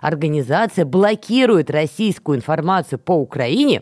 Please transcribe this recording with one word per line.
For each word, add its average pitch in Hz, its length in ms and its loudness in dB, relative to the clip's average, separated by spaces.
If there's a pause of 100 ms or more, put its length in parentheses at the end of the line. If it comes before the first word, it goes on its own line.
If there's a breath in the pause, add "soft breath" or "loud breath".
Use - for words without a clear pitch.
Организация 151 840 -2
блокирует 202 840 2
российскую 151 640 -2
информацию 160 640 -2
по - 140 -4
Украине 151 680 0